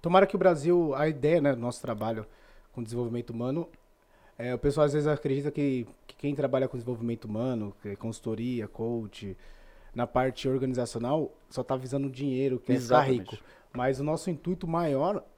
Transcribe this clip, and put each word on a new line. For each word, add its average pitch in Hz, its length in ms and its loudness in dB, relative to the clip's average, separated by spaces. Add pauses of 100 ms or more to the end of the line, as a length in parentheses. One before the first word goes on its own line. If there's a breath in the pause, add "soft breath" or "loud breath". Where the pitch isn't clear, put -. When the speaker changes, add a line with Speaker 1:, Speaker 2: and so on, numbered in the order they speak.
Speaker 1:
Tomara 185 240 8
que - 80 -6
o 196 40 0
Brasil, 170 560 4
a 151 140 2
ideia, 151 340 4
né, 143 120 4
do 120 60 -4
nosso 120 220 -6
trabalho 110 440 -4 (460 soft breath)
com 123 100 -8
desenvolvimento 117 480 -6
humano, 127 380 -4 (720 soft breath)
é, 123 160 -4
o 120 40 -4
pessoal 147 280 4
às 139 80 2
vezes 147 120 2
acredita 143 440 0
que, 135 360 -2 (200)
que - 100 -20
quem 143 180 -4
trabalha 135 320 0
com 131 100 -6
desenvolvimento 117 500 -6
humano, 110 560 -4
que 104 80 -8
é 98 60 -8
consultoria, 113 680 -6
coach, 110 720 -6 (580 soft breath)
na 123 120 -2
parte 127 420 0
organizacional, 127 840 -2 (180)
só 127 120 -6
tá 131 140 -2
visando 135 320 -4
dinheiro, 131 500 -2
quer - 220 0
ficar 127 40 -6 (240)
Speaker 2:
Exatamente. 117 240 0
Speaker 1:
rico. - 120 -12 (300 loud breath)
Mas 127 260 0
o 143 40 -2
nosso 156 260 -2
intuito 175 360 -4
maior 165 560 0 (160)